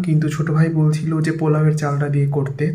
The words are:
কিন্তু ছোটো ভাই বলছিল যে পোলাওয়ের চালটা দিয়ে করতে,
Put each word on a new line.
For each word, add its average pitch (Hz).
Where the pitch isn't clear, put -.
কিন্তু 156
ছোটো 160
ভাই 160
বলছিল 156
যে 160
পোলাওয়ের 151
চালটা 143
দিয়ে 143
করতে, 143